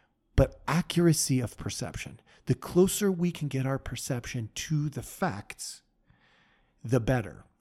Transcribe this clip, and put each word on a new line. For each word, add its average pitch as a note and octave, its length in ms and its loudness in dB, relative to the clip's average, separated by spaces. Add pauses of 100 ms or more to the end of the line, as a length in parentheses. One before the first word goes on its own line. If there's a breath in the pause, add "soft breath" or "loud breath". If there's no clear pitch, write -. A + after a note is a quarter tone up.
(360 loud breath)
but - 320 4
accuracy D#3 760 4
of A2+ 160 -6
perception. - 640 -8 (240 soft breath)
The C3 100 2
closer F#3+ 560 2
we F3 200 0
can D3 180 -6
get C3 160 -2
our C3+ 140 0
perception A#2+ 760 -6
to D3+ 340 -2
the B2 140 -8
facts, - 760 -8 (1000 soft breath)
the A#2+ 180 2
better. G#2 420 -2 (180)